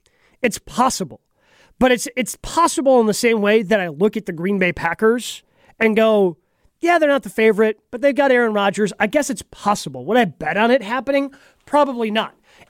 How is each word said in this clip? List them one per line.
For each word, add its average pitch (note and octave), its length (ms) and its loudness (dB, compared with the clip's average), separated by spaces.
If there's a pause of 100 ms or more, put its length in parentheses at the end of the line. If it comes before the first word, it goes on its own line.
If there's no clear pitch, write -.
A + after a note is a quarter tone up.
(420)
it's A#3 160 -4
possible. F#3+ 640 -4 (580)
But B3+ 120 4
it's, B3 240 -2
it's - 260 -6
possible C#4 580 2
in A3+ 60 4
the G#3+ 80 0
same A3+ 280 0
way G#3 200 2
that G3+ 180 0
I F3 100 -4
look F#3 280 -2
at G#3+ 80 -10
the F3+ 80 -8
Green F3+ 240 -4
Bay F3+ 160 0
Packers A3 680 -2 (360)
and A3 160 2
go, G#3 420 2 (420)
"Yeah, E4+ 180 2
they're D#4 120 2
not C#4 140 0
the G#3 60 -14
favorite, A3 500 2 (120)
but A#3+ 100 -12
they've C#4 140 2
got C#4 160 2
Aaron A#3+ 220 2
Rodgers. G3+ 460 0
I G#3 60 0
guess C#4 240 -2
it's A#3+ 220 -8
possible." C#3 540 -6
Would G#3 120 0
I A#3+ 80 4
bet D#3+ 320 -6
on A3+ 140 2
it C4 100 2
happening? C4+ 500 -4 (360)
Probably B3+ 420 0
not. G#3 240 -4 (360)